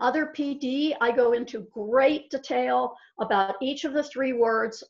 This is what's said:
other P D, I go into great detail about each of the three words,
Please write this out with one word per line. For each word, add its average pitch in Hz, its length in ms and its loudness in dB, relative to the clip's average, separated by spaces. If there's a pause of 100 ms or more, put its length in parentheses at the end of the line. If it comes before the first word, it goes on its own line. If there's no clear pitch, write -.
other 285 260 0
P 285 280 -4
D, 277 440 -2
I 233 120 2
go 240 220 4
into 233 380 -4
great 262 580 2
detail 254 640 -2 (240)
about 196 420 0
each 277 240 -4
of 277 80 -4
the 294 100 0
three 262 300 -2
words, 226 560 0